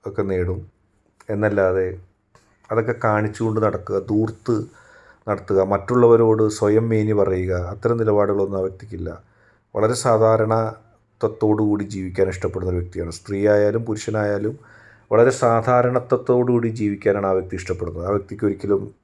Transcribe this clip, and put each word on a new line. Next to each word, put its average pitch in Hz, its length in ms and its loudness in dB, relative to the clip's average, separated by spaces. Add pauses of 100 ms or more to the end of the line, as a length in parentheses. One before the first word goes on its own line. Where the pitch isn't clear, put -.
ഒക്കെ 98 240 -4
നേടും 90 300 -4 (720)
എന്നല്ലാതെ 95 520 2 (840)
അതൊക്കെ 113 240 -2 (100)
കാണിച്ചുകൊണ്ട് 107 640 0
നടക്കുക, 101 280 -4 (180)
ധൂർത്ത് 110 440 -2 (720)
നടത്തുക, 98 320 0 (100)
മറ്റുള്ളവരോട് 113 720 4 (140)
സ്വയം 107 340 2
മേനി 107 300 2
പറയുക, 92 340 0 (160)
അത്തരം 101 300 -2
നിലപാടുകളൊന്നും 101 580 0
ആ - 80 -2
വ്യക്തിക്കില്ല. 92 420 -10 (680)
വളരെ 110 280 2
സാധാരണത്വത്തോടു 110 1700 0
കൂടി 104 160 0 (100)
ജീവിക്കാൻ 95 380 -2
ഇഷ്ടപ്പെടുന്ന 90 400 -6
ഒരു 90 80 -2
വ്യക്തിയാണ്. 87 380 -10
സ്ത്രീ 101 200 -8 (140)
ആയാലും 104 360 2
പുരുഷനായാലും 107 680 -4 (580)
വളരെ 120 280 6
സാധാരണത്വത്തോടു 123 1160 2
കൂടി 117 120 0 (120)
ജീവിക്കാനാണ് 101 500 0
ആ - 80 2
വ്യക്തി 92 220 -6
ഇഷ്ടപ്പെടുന്നത്. 87 500 -6
ആ - 60 0
വ്യക്തിക്ക് 104 320 -6
ഒരിക്കലും 101 360 -2 (200)